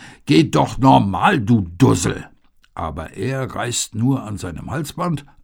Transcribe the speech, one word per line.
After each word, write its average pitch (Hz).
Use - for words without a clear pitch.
"Geh 156
doch 139
normal, 131
du 104
Dussel!" -
Aber 80
er 131
reißt 120
nur 120
an 104
seinem 82
Halsband, 160